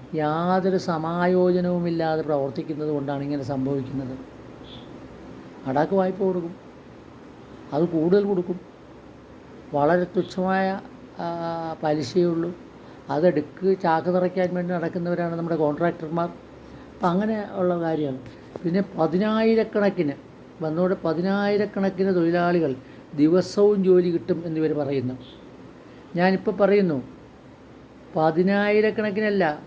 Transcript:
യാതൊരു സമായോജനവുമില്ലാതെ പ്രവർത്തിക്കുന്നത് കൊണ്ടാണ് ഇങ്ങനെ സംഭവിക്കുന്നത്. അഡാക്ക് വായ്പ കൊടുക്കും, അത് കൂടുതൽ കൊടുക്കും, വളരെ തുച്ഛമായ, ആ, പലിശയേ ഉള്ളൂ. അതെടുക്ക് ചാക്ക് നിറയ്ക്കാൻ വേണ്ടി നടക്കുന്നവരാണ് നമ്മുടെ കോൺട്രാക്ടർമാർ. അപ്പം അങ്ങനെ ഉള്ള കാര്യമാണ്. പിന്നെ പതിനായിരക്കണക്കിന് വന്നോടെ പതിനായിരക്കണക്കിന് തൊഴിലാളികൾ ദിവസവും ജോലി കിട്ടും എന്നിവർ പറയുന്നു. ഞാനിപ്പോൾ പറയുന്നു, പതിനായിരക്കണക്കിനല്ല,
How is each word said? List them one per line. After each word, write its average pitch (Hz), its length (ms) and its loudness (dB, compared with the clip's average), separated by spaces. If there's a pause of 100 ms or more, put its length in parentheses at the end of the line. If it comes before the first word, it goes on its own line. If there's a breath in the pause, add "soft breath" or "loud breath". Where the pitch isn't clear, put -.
(140)
യാതൊരു 175 640 2
സമായോജനവുമില്ലാതെ 175 1500 0
പ്രവർത്തിക്കുന്നത് 151 640 -2
കൊണ്ടാണ് 139 340 -4
ഇങ്ങനെ 143 200 -4
സംഭവിക്കുന്നത്. 131 920 -6 (1300)
അഡാക്ക് 147 280 2
വായ്പ 185 240 2
കൊടുക്കും, 180 360 -2 (1200)
അത് 147 120 2
കൂടുതൽ 175 400 2
കൊടുക്കും, 185 360 -2 (1120)
വളരെ 156 300 4
തുച്ഛമായ, 190 760 -2 (380)
ആ, 165 640 -6
പലിശയേ 156 420 0
ഉള്ളൂ. 170 320 -2 (540 loud breath)
അതെടുക്ക് 160 720 2
ചാക്ക് 165 320 2
നിറയ്ക്കാൻ 180 400 0
വേണ്ടി 180 200 -4
നടക്കുന്നവരാണ് 170 640 -2
നമ്മുടെ 165 200 -2
കോൺട്രാക്ടർമാർ. 165 720 0 (640 loud breath)
അപ്പം 180 160 2
അങ്ങനെ 208 440 -2
ഉള്ള 180 260 0
കാര്യമാണ്. 151 380 -2 (460 loud breath)
പിന്നെ 180 200 0 (140)
പതിനായിരക്കണക്കിന് 202 1120 2 (520)
വന്നോടെ 175 400 0
പതിനായിരക്കണക്കിന് 196 1080 0
തൊഴിലാളികൾ 170 600 2 (400 loud breath)
ദിവസവും 185 680 4
ജോലി 180 260 6
കിട്ടും 170 360 -2
എന്നിവർ 156 260 0
പറയുന്നു. 139 420 -2 (1040 loud breath)
ഞാനിപ്പോൾ 190 360 2
പറയുന്നു, 190 500 2 (1160)
പതിനായിരക്കണക്കിനല്ല, 202 1500 2